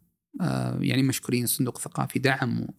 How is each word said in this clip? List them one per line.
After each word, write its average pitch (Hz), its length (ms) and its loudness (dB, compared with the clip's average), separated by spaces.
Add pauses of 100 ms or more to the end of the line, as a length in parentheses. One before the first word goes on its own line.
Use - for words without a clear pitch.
(400)
آه، 131 400 0
يعني، 123 220 2
مشكورين 123 420 0
الصندوق 120 320 -2
الثقافي، - 420 -4
دعموا 127 480 2 (120)